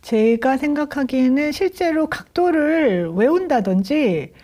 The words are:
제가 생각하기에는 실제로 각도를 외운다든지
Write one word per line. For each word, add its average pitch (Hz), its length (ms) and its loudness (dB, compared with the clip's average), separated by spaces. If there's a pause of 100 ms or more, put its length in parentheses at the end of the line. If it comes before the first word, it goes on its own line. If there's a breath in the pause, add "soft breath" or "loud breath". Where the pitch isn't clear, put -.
제가 226 540 2
생각하기에는 285 920 0
실제로 330 560 -2
각도를 311 1040 0
외운다든지 220 1200 0 (120 loud breath)